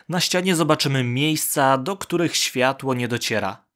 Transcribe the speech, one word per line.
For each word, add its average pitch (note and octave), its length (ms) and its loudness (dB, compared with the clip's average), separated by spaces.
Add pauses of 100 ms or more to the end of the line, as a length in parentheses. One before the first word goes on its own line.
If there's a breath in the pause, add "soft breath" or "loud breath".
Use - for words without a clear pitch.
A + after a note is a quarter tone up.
na E3+ 120 -2
ścianie F3+ 360 0
zobaczymy D3 480 2
miejsca, C3+ 760 2
do F#3+ 180 -4
których E3+ 400 -2
światło C3 580 0
nie B2 140 -2
dociera, G#2 560 -4 (120)